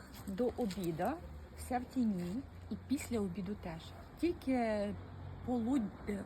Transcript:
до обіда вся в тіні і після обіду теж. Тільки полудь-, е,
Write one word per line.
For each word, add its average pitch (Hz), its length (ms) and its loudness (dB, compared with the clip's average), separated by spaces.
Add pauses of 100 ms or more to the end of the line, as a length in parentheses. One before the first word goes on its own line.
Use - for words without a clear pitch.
(260)
до 208 300 2
обіда 185 580 2 (440)
вся 247 200 0
в 254 60 0
тіні 214 580 2 (280)
і 220 60 -2 (120)
після 240 320 2
обіду 196 420 0
теж. 165 200 -4 (380)
Тільки 240 680 4 (580)
полудь-, 240 600 2
е, 202 180 0